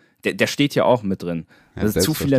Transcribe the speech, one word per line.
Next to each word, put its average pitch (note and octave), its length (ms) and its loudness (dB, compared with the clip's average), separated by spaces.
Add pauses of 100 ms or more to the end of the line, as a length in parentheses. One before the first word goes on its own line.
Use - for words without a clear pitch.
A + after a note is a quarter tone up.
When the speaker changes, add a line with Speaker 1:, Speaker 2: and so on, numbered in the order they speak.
(240)
Speaker 1:
Der, F2+ 100 -2
der G#2+ 140 2
steht - 260 -2
ja B2+ 100 2
auch A2+ 200 2
mit F#2+ 180 -4
drin. E2+ 240 -6 (300)
Speaker 2:
Ja, - 80 -8
Speaker 1:
Das G#2+ 80 0
sind F2 100 0
zu D3+ 100 2
viele C#3 260 2